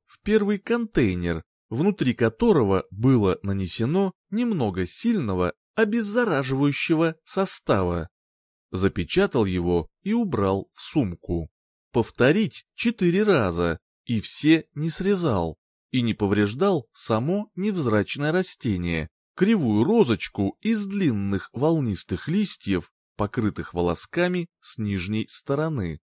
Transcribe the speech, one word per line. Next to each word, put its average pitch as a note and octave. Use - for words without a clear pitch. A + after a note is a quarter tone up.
в -
первый G#3
контейнер, F#2+
внутри C3+
которого A2+
было G#2+
нанесено A#2
немного D3+
сильного G#2
обеззараживающего E3
состава. F#2
Запечатал G2
его F2
и G3
убрал G#2+
в -
сумку. F2
Повторить C#3
четыре G3
раза, F2+
и A2+
все D#3+
не D3+
срезал, D#3
и B2+
не A#2
повреждал G#2+
само D3
невзрачное D3
растение, F2
кривую D#3
розочку C3+
из G#3+
длинных A2+
волнистых B2+
листьев, D3+
покрытых G2+
волосками E3+
с -
нижней G#2
стороны. C#3